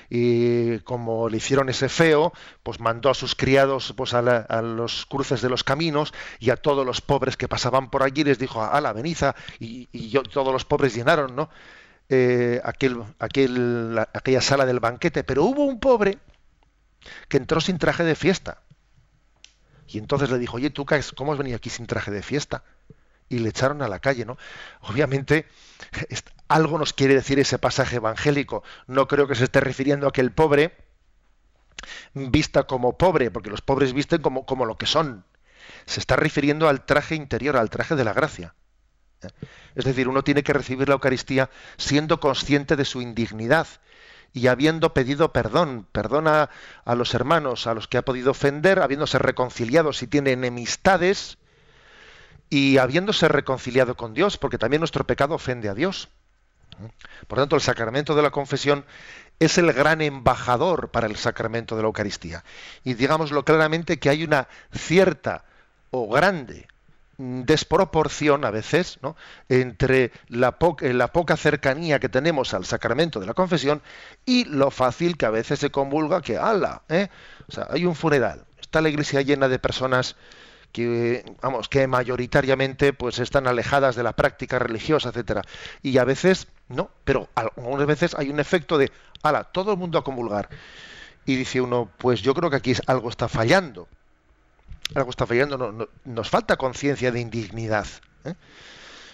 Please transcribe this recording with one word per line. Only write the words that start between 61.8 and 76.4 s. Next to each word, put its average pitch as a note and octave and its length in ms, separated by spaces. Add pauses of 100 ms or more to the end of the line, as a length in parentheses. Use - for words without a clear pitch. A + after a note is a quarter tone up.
la A2 60
Eucaristía. G2 560 (400)
Y B2+ 100
digámoslo C#3+ 500
claramente D#3 540
que C#3 120
hay D#3 140
una D3+ 240 (240)
cierta D#3 720 (460)
o A#2+ 180
grande C#3+ 600 (500)
desproporción D3 1300
a A2+ 60
veces, C#3+ 500
¿no? D3 160 (320)
entre B2+ 640 (160)
la A#2+ 300
po-, E3 220
eh, C3+ 120
la B2 200
poca D3+ 260
cercanía D3 600
que B2+ 120
tenemos C3+ 420
al F#2 140
sacramento A#2+ 540
de F#2 60
la A2+ 60
confesión D3+ 480 (460)
y B3 180
lo C#3 260
fácil D3 460
que - 80
a A2+ 60
veces A2+ 280
se C#3+ 120
convulga D3 500
que, A2+ 160
¡ala! A2 540